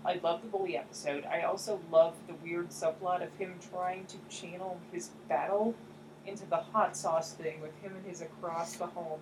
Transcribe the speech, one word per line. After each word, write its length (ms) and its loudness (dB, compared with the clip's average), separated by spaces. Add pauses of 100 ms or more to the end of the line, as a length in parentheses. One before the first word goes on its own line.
I 180 4
love 200 4
the 60 -8
bully 280 0
episode. 500 -2
I 160 0
also 380 0 (100)
love 240 10 (140)
the 60 -6
weird 360 -4
subplot 540 2
of 140 -6
him 180 -4 (140)
trying 360 -2
to 100 -12 (120)
channel 500 -6 (140)
his 160 -6 (200)
battle 460 4 (500)
into 220 -8
the 120 2
hot 380 4
sauce 360 2
thing 280 -4
with 120 -8 (100)
him 140 -8
and 100 -10
his 160 -8
across 540 -4
the 100 -2
home. 360 -4